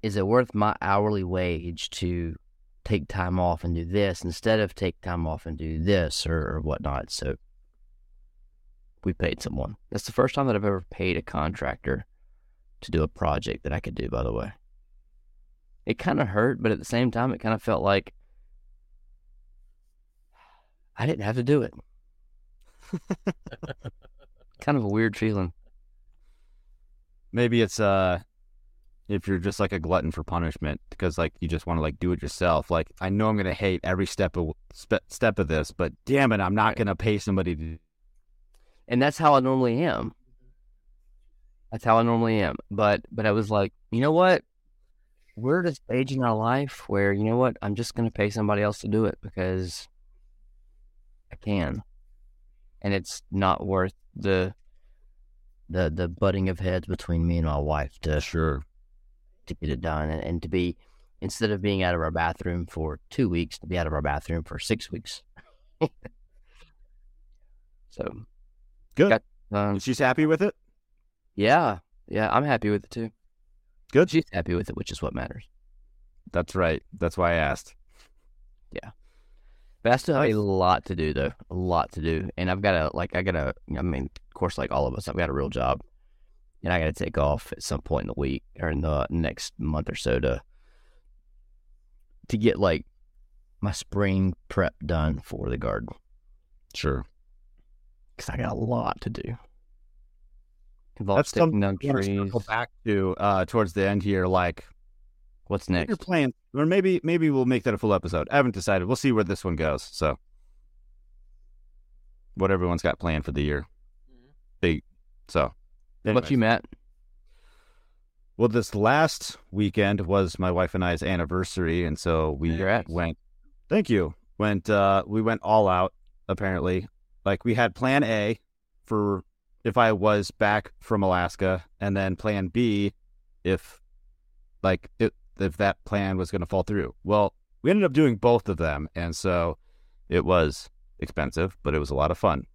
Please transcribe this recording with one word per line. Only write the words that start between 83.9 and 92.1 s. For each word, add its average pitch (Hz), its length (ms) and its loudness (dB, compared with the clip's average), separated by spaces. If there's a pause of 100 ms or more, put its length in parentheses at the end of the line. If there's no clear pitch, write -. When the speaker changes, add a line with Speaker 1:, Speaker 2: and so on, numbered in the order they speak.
Speaker 1:
of - 300 -14
course, - 240 -4
like 67 140 -4
all 71 140 0
of - 80 -4
us, - 140 -8
I've - 80 -6
got 85 120 0
a 67 40 -4
real 69 180 -2
job. 62 300 0 (840)
And 85 80 0
I 90 80 2
gotta 80 120 0
take - 260 -4
off 71 340 0
at - 100 -14
some - 200 -6
point 69 220 -2
in 50 40 -6
the - 80 -6
week 67 260 -2 (180)
or 80 100 -2
in 76 100 -2
the 76 300 0
next - 480 -2
month 76 320 -2
or - 40 -6
so 62 260 0
to, 62 220 0 (1900)